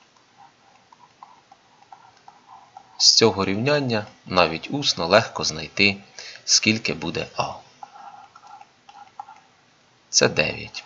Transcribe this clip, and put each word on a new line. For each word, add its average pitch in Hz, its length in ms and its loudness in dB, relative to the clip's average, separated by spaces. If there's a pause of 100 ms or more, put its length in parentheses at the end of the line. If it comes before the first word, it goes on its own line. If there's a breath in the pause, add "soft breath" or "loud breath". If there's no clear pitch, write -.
(3000)
З - 160 6
цього 98 320 4
рівняння 117 600 -2 (200)
навіть 85 460 0
усно 135 360 -2
легко 104 360 2
знайти, 78 540 0 (480 loud breath)
скільки - 480 2
буде 80 340 -6 (100)
А. - 160 -4 (2500)
Це - 200 2
дев'ять. - 560 -6